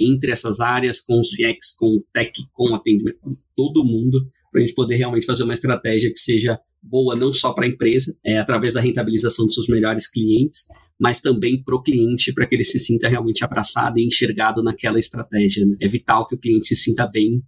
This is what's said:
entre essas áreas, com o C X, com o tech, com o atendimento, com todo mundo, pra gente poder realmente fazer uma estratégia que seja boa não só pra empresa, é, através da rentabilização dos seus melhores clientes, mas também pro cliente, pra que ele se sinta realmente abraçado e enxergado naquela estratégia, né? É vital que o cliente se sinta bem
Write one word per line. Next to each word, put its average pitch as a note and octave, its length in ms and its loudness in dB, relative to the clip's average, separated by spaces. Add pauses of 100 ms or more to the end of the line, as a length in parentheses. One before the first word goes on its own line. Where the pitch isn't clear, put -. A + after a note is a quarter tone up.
entre C3 300 2
essas A2+ 300 -2
áreas, B2 380 0
com A#2 220 0
o A2+ 40 2
C A#2 200 -2
X, - 320 -2
com A2 200 2
o G2+ 140 -2
tech, A#2 220 -2 (220)
com B2 160 2
o A2+ 40 0
atendimento, A2 460 0
com C3+ 120 -10 (220)
todo D3 300 0
mundo, B2+ 420 0 (260)
pra - 80 2
gente A#2+ 140 0
poder A#2+ 220 -2
realmente A#2+ 300 0
fazer B2 160 -2
uma A#2+ 120 -2
estratégia A#2 560 0
que - 80 -6
seja A2+ 420 0 (200)
boa B2 360 -2
não C3+ 160 0
só B2+ 200 -2
pra A#2+ 140 -2
empresa, B2+ 580 0
é, - 140 0
através A#2 360 0
da B2 60 -2
rentabilização A2+ 680 0
dos - 80 0
seus A2+ 140 -4
melhores A2 400 0
clientes, A2+ 580 0 (340)
mas B2 200 0
também B2+ 420 0
pro C3 200 -2
cliente, B2 500 0
pra C3 140 0
que - 80 -2
ele A#2+ 100 2
se - 140 0
sinta A#2 300 0
realmente A#2 340 0
abraçado A#2 560 -2
e A#2 80 4
enxergado A2+ 560 0
naquela A2+ 360 0
estratégia, G#2 680 0
né? G2+ 160 4
É G2+ 80 2
vital A2+ 400 -2
que - 60 -8
o - 40 -4
cliente A2 280 2
se A#2 100 0
sinta A#2+ 300 0
bem A2+ 420 0